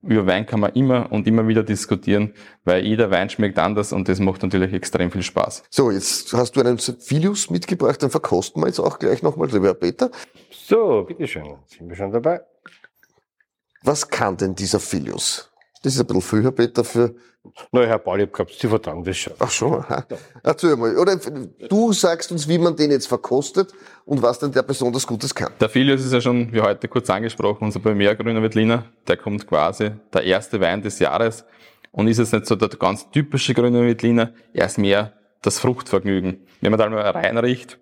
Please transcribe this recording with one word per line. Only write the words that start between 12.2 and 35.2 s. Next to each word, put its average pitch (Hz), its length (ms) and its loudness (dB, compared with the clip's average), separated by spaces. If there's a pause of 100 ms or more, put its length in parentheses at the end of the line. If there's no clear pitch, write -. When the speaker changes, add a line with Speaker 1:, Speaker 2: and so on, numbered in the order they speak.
Speaker 2:
Was 143 260 -2
kann 98 280 -2
denn 95 180 -2
dieser 98 240 -2
Filius? - 720 -6 (320)
Das 131 120 -2
ist 135 40 -2
ein 120 80 0
bisschen 95 140 0
viel, 107 220 0
Herr 131 80 2
Peter, 120 340 0
für 117 280 0 (600)
Speaker 3:
Na, 127 80 4
Herr 113 180 2
Paul, 95 220 -2
ich 101 60 0
hab - 60 -14
gehabt, - 240 -6
Sie 117 120 -2
vertragen 87 340 -2
das 92 140 -4
schon. - 200 -10
Speaker 2:
Ach 117 140 -2
so, - 160 -2
aha. - 420 -4
Speaker 3:
Ja. - 80 -12 (240)
Speaker 2:
Erzähl - 360 2
mal. 113 200 0
Oder 180 200 4
du 151 760 -2
sagst 170 400 0
uns, 156 160 -6
wie 170 100 2
man 165 200 2
den 151 120 2
jetzt 139 180 2
verkostet 147 680 -2 (320)
und 139 160 -2
was 117 180 2
denn 143 140 -4
der 131 100 2
besonders 127 420 -2
Gutes 120 300 -6
kann. - 240 -6
Speaker 1:
Der 110 80 4
Filius 135 380 2
ist 131 80 -2
ja 123 80 4
schon 120 320 0
wie 113 80 2
heute 104 260 0
kurz - 220 -2
angesprochen, 107 560 -2
unser 101 160 -4
Primärgrüner 107 600 2
Veltliner. 110 440 2 (240)
Der 87 80 2
kommt 104 280 -6
quasi, 92 460 0 (220)
der 92 100 2
erste 98 380 0
Wein 92 200 0
des 101 180 -8
Jahres 90 440 0 (480)
und 107 160 0
ist 113 100 2
jetzt 117 140 0
nicht 107 140 0
so 110 100 2
der 101 140 0
ganz - 420 -4
typische 143 420 0
grüne 120 280 4
Veltliner. 117 500 2 (220)
Er - 140 0
ist - 100 -6
mehr 101 340 2 (300)